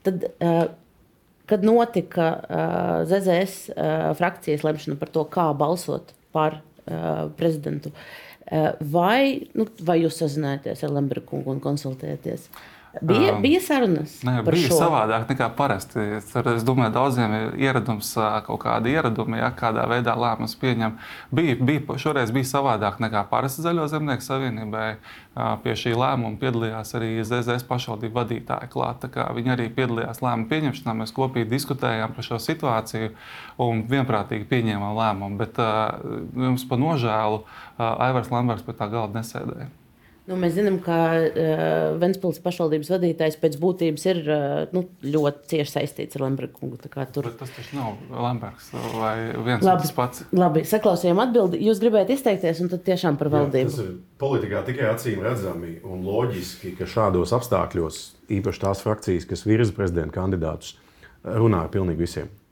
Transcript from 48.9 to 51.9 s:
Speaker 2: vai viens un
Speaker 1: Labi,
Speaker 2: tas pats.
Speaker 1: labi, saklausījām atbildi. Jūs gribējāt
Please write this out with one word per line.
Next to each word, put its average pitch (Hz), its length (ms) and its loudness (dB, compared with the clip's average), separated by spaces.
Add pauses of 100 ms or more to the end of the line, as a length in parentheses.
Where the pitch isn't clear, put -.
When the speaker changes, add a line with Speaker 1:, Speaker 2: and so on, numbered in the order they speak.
Speaker 2:
vai 110 160 0 (240)
viens 120 260 0
un 190 60 6
Speaker 1:
Labi, 175 180 4
Speaker 2:
tas 147 80 -6
pats. 123 300 -2 (100)
Speaker 1:
labi, 170 320 4
saklausījām 185 560 4
atbildi. 226 460 2
Jūs 220 100 4
gribējāt 208 380 4